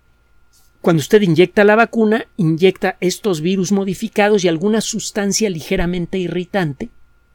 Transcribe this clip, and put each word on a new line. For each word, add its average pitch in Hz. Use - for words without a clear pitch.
Cuando 170
usted 208
inyecta 180
la 208
vacuna, 226
inyecta 185
estos 180
virus 190
modificados 202
y 180
alguna 180
sustancia 202
ligeramente 180
irritante 175